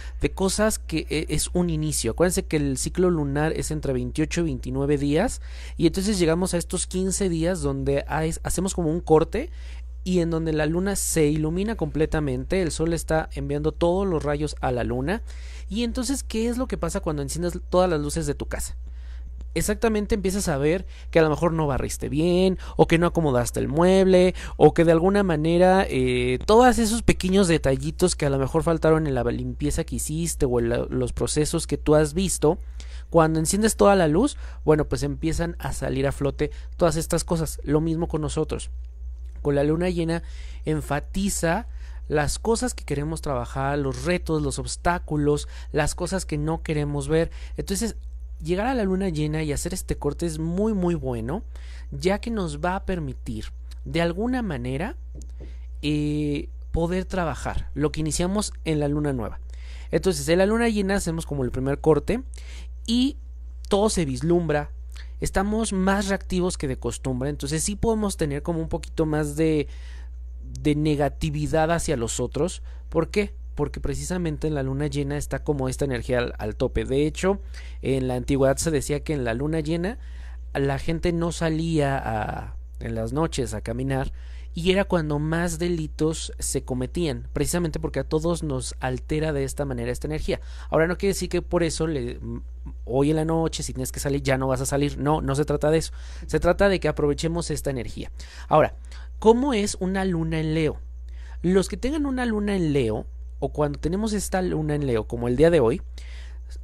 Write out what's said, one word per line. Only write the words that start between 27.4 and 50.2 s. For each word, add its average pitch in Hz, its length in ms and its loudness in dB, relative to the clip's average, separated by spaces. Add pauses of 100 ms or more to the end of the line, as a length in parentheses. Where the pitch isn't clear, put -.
detallitos 151 720 2
que 156 80 0
a 139 40 2
lo 135 100 2
mejor 143 240 0
faltaron 160 440 4
en 135 80 0
la 120 80 0
limpieza 123 600 -2
que 127 100 -6
hiciste 156 500 -2
o 123 140 4
en 117 80 4
la, 123 220 0
los 127 240 -2
procesos 151 520 0
que 143 120 -2
tú 151 180 4
has 151 180 4
visto. 175 440 2 (520)
Cuando 160 300 6
enciendes 202 380 2
toda 202 180 8
la 170 140 6
luz, 214 260 2 (300)
bueno, 151 240 6
pues 127 120 -2
empiezan 156 580 -2
a 139 120 -4
salir 135 360 0
a 135 40 0
flote 139 400 0 (240)
todas 165 220 4
estas 160 260 0
cosas. 165 400 -2
Lo 147 160 2
mismo 165 300 0
con 156 100 -2
nosotros. 151 500 -2 (760)
Con 143 120 2
la 143 100 4
luna 165 240 2
llena 165 340 0 (400)
enfatiza 165 1040 0 (400)
las 143 320 0
cosas 226 340 0
que - 120 -12
queremos 151 360 -4
trabajar, 135 560 -2
los 131 280 -2
retos, 165 360 0
los 139 160 -2
obstáculos, 147 920 0 (240)
las 147 220 2
cosas 180 300 -4
que 151 120 -4
no 160 260 -2
queremos 143 460 -2
ver. 160 200 4 (280)
Entonces, 190 400 -2 (440)
llegar 180 260 0
a 277 60 2
la 226 120 2
luna 190 240 0
llena 151 340 0
y 151 80 0
hacer 151 220 -2
este - 240 -2
corte 147 280 -2